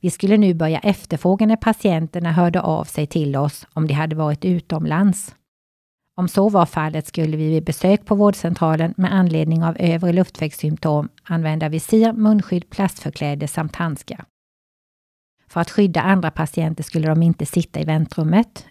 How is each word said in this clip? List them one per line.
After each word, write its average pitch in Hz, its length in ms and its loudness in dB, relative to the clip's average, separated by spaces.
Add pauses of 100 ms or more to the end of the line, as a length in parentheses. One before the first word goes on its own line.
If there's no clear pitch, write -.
Vi 180 100 -2
skulle 196 260 2
nu 196 180 4
börja 160 240 -2
efterfråga 196 680 0
när 220 100 2
patienterna 170 760 -2
hörde 175 280 2
av - 240 -2
sig 151 220 -4
till 143 300 -2
oss 143 360 -4
om 156 140 -2
de 151 80 0
hade 156 220 -2
varit 151 280 -2
utomlands. 170 880 0 (800)
Om 180 140 -2
så 196 200 2
var 190 180 4
fallet 156 400 -4
skulle 156 300 -2
vi 156 120 0
vid 160 160 0
besök 185 400 0
på 214 100 0
vårdcentralen 170 840 0
med 180 180 0
anledning 165 500 2
av 165 140 -2
övre 170 340 2
luftvägssymptom 156 960 -2 (160)
använda 160 440 -2
visir, 220 440 2
munskydd, 214 580 0
plastförkläde 147 760 -4
samt 156 280 -8
handskar. - 480 -8 (1200)
För - 140 -4
att 170 100 -2
skydda 180 320 2
andra 180 280 2
patienter 160 540 -4
skulle 156 240 -2
de 156 140 4
inte 165 240 2
sitta - 340 -4
i 156 40 -4
väntrummet 160 880 0